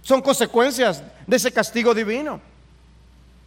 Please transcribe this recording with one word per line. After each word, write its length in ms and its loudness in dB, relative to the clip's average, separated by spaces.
Son 220 0
consecuencias 800 0
de 100 2
ese 160 0
castigo 400 0
divino. 480 -4